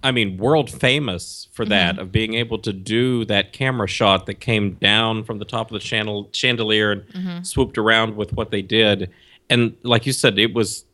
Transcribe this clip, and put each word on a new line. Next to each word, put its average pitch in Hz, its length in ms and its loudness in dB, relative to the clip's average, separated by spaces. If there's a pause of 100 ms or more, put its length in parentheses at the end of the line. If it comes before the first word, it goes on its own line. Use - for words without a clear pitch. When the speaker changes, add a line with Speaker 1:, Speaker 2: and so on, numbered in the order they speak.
Speaker 1:
I 135 80 0
mean, 107 260 0
world 127 320 2
famous 127 840 -2
for 117 140 -4
that, 95 280 2
Speaker 2:
Mm-hmm. 98 80 -10
Speaker 1:
of 92 100 -12
being 110 220 0
able 117 240 -4
to 110 140 -6
do 113 540 0
that 101 260 -2
camera 127 340 -2
shot 98 400 2
that 98 140 -10
came 104 320 0
down 110 500 0
from 107 160 -8
the 104 60 -10
top 110 260 -6
of 113 100 -14
the - 60 -12
chandel-, 107 460 -2
chandelier 107 600 2
and 98 100 -4 (100)
Speaker 2:
Mm-hmm. 180 320 -6
Speaker 1:
swooped 127 340 -2
around 110 380 2
with 104 160 -4
what 107 180 -6
they 101 120 -2
did. 101 480 2 (380)
And 120 260 2 (100)
like 117 220 2
you 135 60 -2
said, 110 280 2
it 113 140 2
was - 400 -2